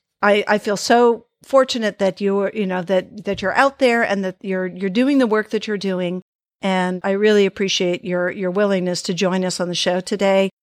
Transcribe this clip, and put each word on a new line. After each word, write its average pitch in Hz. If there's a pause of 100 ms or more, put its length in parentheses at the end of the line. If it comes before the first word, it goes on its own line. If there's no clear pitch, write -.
(200)
I, 208
I 208
feel 208
so 233 (180)
fortunate 254
that 190
you 196
are, 196
you 214
know, 185
that, 185
that 196
you're 185
out 269
there 240
and 202
that 185
you're, 185
you're 185
doing 262
the 254
work 214
that 214
you're 208
doing. 185 (380)
And 185
I 196
really 208
appreciate 185
your, 180
your 190
willingness 185
to 190
join 185
us 185
on 175
the 175
show 180
today. 196 (120)